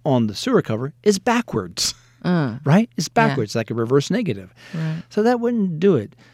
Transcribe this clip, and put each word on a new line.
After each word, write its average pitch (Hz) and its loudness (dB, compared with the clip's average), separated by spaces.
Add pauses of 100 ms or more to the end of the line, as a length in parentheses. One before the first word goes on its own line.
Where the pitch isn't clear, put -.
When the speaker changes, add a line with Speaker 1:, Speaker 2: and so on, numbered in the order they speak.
Speaker 1:
on 123 2
the 101 -8
sewer 233 0
cover 117 -6 (100)
is 202 2
backwards. - -4 (280)
Speaker 2:
Uh, 151 0
Speaker 1:
Right? 190 4
It's 165 -4
Speaker 2:
yeah. 226 2
Speaker 1:
backwards, 135 -2
like 113 -2
a 117 -4
reverse 120 2
negative. 123 -4 (220)
Speaker 2:
Right. 160 -6
Speaker 1:
So 208 0
that 240 2
wouldn't 226 -2
do 185 4
it. 104 -4 (180)